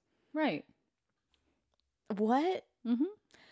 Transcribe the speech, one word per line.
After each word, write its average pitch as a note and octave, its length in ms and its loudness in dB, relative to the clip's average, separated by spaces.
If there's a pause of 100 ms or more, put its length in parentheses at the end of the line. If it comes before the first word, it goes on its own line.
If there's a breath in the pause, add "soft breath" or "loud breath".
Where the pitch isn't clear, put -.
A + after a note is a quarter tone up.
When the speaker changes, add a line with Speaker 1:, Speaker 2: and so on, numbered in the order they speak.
(320)
Speaker 1:
right. C#4+ 320 -2 (1500)
Speaker 2:
What? B3+ 500 0 (220)
Speaker 1:
Mm-hmm. A#3+ 160 0 (480 soft breath)